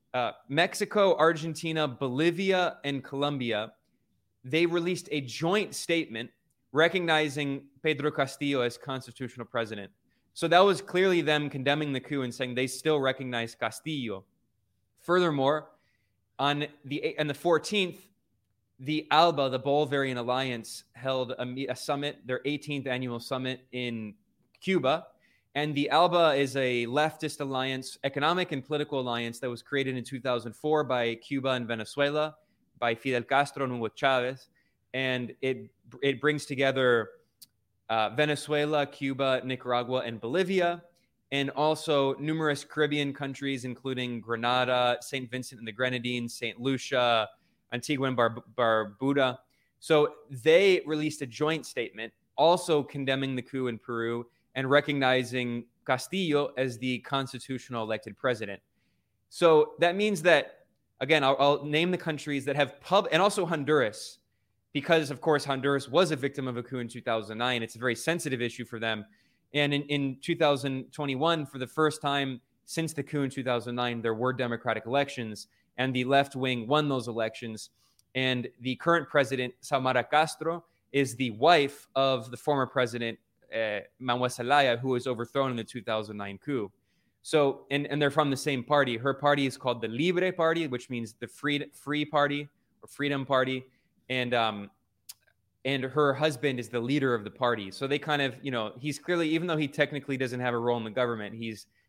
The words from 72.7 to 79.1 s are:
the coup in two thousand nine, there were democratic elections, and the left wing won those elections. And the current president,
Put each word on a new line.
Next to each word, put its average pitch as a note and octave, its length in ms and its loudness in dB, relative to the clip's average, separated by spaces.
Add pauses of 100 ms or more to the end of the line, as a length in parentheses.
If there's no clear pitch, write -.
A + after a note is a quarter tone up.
the C#3+ 100 -4
coup D3 180 -4
in C3+ 80 0
two C3+ 140 -6
thousand A#2+ 320 -2
nine, A#2+ 260 -2
there A2+ 140 0
were B2 180 0
democratic A#2 520 -2
elections, A#2+ 600 -2 (300)
and C3 160 0
the B2+ 100 0
left C#3 320 2
wing B2+ 320 -2
won D3 220 2
those B2+ 180 -2
elections. A2 600 -6 (460)
And B2+ 320 0 (140)
the B2 140 -2
current E3 340 2
president, B2+ 520 0